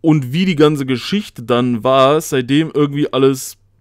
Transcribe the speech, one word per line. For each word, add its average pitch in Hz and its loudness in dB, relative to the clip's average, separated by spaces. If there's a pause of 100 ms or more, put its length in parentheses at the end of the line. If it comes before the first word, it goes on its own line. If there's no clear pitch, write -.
und 151 0
wie 180 -2
die 180 0
ganze 151 2
Geschichte 131 -6
dann 120 0
war, 135 4
seitdem 139 -2
irgendwie 147 -2
alles 135 0 (240)